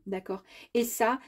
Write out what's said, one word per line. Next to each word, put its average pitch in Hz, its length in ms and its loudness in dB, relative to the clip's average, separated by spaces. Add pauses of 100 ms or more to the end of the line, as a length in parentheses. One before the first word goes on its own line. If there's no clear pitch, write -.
d'accord ? 190 360 -6 (320)
Et 240 100 4
ça, 233 440 2